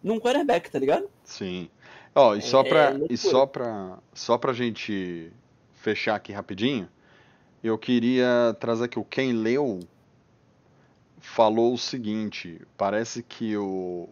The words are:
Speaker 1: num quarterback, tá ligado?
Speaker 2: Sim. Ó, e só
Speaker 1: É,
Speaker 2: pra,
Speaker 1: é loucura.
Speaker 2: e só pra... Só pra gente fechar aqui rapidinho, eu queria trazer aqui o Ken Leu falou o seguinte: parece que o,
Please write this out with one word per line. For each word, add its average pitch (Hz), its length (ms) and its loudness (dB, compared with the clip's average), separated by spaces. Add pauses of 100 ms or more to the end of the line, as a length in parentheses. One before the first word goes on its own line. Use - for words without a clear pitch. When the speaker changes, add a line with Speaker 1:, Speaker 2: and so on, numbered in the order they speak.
Speaker 1:
num 220 160 -2
quarterback, 247 500 0
tá - 80 -4
ligado? 147 320 2 (140)
Speaker 2:
Sim. 90 460 -8 (440)
Ó, 120 220 6
e 101 60 -4
só 123 200 4
Speaker 1:
É, 131 80 2
Speaker 2:
pra, 156 100 6
Speaker 1:
é 147 100 6
loucura. 139 240 -2
Speaker 2:
e 120 40 -2
só 135 280 4
pra... 110 520 -8 (160)
Só - 240 0
pra 131 160 -2
gente 98 800 -6 (420)
fechar 110 420 -2
aqui 101 160 -8
rapidinho, 101 560 -4 (760)
eu 113 120 0
queria 123 840 2
trazer 117 240 -2
aqui 120 160 -6
o 104 40 -6
Ken 135 300 -2
Leu 113 460 0 (1400)
falou 117 540 2
o 123 40 -4
seguinte: 107 840 -6 (160)
parece 110 460 -2
que 107 340 -4
o, 92 540 -4